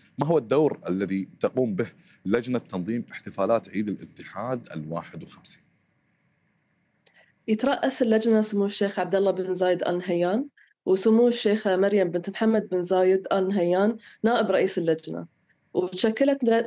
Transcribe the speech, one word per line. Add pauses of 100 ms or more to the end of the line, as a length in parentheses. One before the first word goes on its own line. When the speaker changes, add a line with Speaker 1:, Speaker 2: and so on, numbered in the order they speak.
(180)
Speaker 1:
ما
هو
الدور (100)
الذي (120)
تقوم
به (400)
لجنة
تنظيم
احتفالات
عيد
الاتحاد
الواحد
وخمسين؟ (1900)
Speaker 2:
يترأس
اللجنة
سمو
الشيخ
عبد
الله
بن
زايد
آل
نهيان (380)
وسمو
الشيخة
مريم
بنت
محمد
بن
زايد
آل
نهيان (260)
نائب
رئيس
اللجنة، (480)
وتشكلت
ل-،